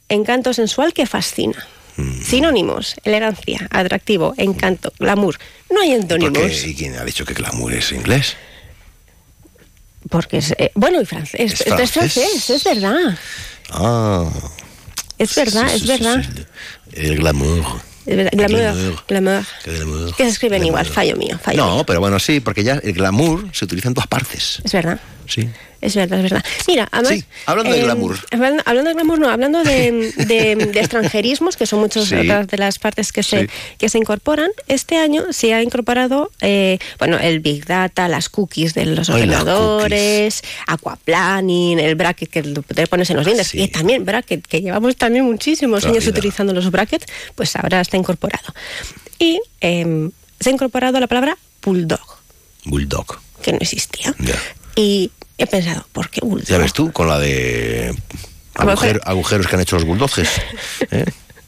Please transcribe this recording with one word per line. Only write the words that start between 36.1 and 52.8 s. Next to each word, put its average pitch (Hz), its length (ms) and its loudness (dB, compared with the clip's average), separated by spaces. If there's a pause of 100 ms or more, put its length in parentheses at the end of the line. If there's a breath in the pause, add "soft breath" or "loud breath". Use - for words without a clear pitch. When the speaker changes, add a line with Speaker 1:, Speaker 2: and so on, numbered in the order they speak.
Speaker 1:
eh, 196 380 2 (180 loud breath)
bueno, 160 220 2
el 160 220 2
Big 147 240 -2
Data, 185 420 0
las 170 220 -2
cookies 165 440 -2
de - 140 0
los 160 220 0
Speaker 2:
Ay, 117 180 4
las - 140 2
Speaker 1:
ordenadores, 208 1000 2 (240 loud breath)
aquaplaning, 175 1120 0
el 160 160 2
bracket 170 340 -2
que 160 120 -2
te 147 460 -4
pones 180 220 0
en 175 80 0
los 147 80 0
dientes, 202 240 2
Speaker 2:
Sí. - 120 -4
Speaker 1:
y 196 60 2
también 196 380 2
bracket, 202 420 -4
que 165 140 -2
llevamos 214 340 0
también 247 300 2
muchísimos 233 560 0
Speaker 2:
Toda 226 100 2
la 233 60 4
Speaker 1:
años 220 80 0
Speaker 2:
vida. 208 120 0
Speaker 1:
utilizando 202 360 0
los 180 180 0
brackets, 202 340 0 (300 loud breath)
pues - 200 -2
ahora 180 260 2
está 180 160 0
incorporado. - 560 -2 (640 loud breath)
Y, 330 200 2 (220)
em, 170 500 0 (280)
se 254 100 0
ha 262 40 4
incorporado 254 460 0
la 247 80 2
palabra 277 300 0 (260)
bulldog. 180 540 0 (480)
Speaker 2:
Bulldog. 71 540 -4 (220)